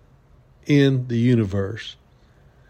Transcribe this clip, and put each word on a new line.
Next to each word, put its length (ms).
in 440
the 100
universe. 800